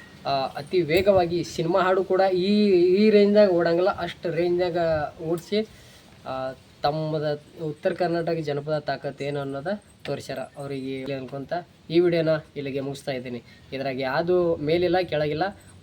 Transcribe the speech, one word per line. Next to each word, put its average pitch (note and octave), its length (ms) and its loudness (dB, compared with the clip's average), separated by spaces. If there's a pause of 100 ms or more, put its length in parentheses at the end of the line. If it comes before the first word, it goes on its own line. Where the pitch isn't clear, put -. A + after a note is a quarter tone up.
(260)
ಆ, C#3 40 -4
ಅತಿ C#3+ 520 -2
ವೇಗವಾಗಿ F3 640 2
ಸಿನಿಮಾ F3 360 0
ಹಾಡು F#3 240 2
ಕೂಡ F#3+ 160 2
ಈ, G3 500 4 (260)
ಈ G#3+ 140 6
ರೇಂಜ್ದಾಗ G#3 400 6
ಓಡಂಗಿಲ್ಲ, E3+ 400 2
ಅಷ್ಟು F3 400 -6
ರೇಂಜ್ದಾಗ F3 480 0 (440)
ಓಡಿಸಿ, F3 460 -4 (580)
ಆ, C3 260 -6 (300)
ತಮ್ಮದ D3+ 580 -2 (220)
ಉತ್ತರ D#3+ 300 -4
ಕರ್ನಾಟಕ E3+ 500 -2
ಜನಪದ D3 360 -4
ತಾಕತ್ C#3 440 -8
ಏನು C#3+ 180 -4
ಅನ್ನೋದ C#3 260 -8 (380)
ತೋರಿಸ್ಯಾರ. C3+ 340 -8
ಅವರಿಗೆ C3+ 760 -8
ಅನ್ಕೊಂತ C3 380 -10 (380)
ಈ E3 100 4
ವಿಡಿಯೋನ E3 280 4 (280)
ಇಲ್ಲಿಗೆ C#3 240 -6
ಮುಗಿಸ್ತಾ C#3 320 -8
ಇದ್ದೀನಿ. B2 300 -8 (300)
ಇದ್ರಾಗ C3+ 280 -4
ಯಾವುದು E3+ 560 0
ಮೇಲಿಲ್ಲ E3+ 440 0
ಕೆಳಗಿಲ್ಲ. D3+ 420 -2 (400)